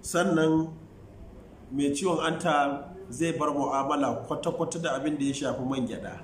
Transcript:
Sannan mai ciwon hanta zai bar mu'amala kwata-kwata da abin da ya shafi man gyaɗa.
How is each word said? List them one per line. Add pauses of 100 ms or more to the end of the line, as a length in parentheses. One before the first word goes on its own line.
Sannan (1040)
mai
ciwon
hanta (260)
zai
bar
mu'amala (120)
kwata-kwata
da
abin
da
ya
shafi
man
gyaɗa.